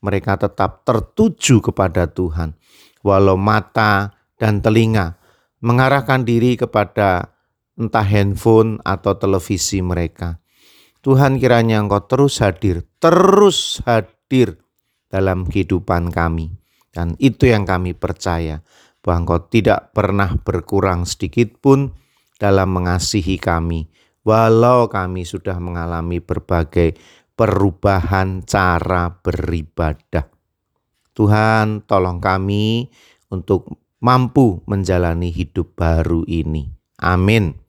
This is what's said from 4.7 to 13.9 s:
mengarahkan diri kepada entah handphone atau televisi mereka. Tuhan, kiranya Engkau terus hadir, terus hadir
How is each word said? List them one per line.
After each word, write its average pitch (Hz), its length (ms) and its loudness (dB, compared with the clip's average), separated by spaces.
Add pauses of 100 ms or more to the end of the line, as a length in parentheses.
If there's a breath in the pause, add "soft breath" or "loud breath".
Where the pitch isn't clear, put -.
mengarahkan 131 640 0
diri 120 320 2
kepada 98 760 0 (460)
entah 110 260 0
handphone 107 760 2
atau 95 340 -2
televisi 98 640 -2
mereka. 87 600 -6 (580 soft breath)
Tuhan, 135 380 2
kiranya 117 400 2
Engkau 101 240 0
terus 135 400 0
hadir, 92 400 -2 (160)
terus 190 880 4
hadir 113 720 -2 (480)